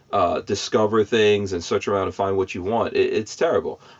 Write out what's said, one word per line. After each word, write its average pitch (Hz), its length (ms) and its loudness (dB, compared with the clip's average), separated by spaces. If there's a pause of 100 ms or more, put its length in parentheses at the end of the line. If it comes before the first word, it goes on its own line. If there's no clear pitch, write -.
(140)
uh, 90 280 0
discover 107 600 0
things 104 480 2
and 87 120 -4
search - 240 -4
around 101 180 0
and 90 100 -6
find 98 220 0
what 95 180 0
you 90 80 -8
want, 107 300 -2
it, 127 200 2
it's 107 220 -4
terrible. - 460 -2 (180)